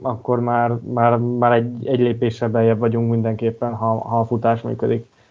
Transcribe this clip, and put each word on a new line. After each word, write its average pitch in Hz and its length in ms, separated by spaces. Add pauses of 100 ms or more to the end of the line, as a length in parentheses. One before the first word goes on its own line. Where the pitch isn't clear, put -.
akkor 120 380
már, 120 300
már, 120 460
már 120 360
egy, 117 340
egy 131 140
lépéssel 120 480
beljebb 113 300
vagyunk 117 320
mindenképpen, 113 640
ha, 113 240
ha 117 220
a 113 40
futás 117 380
működik. 117 440 (240)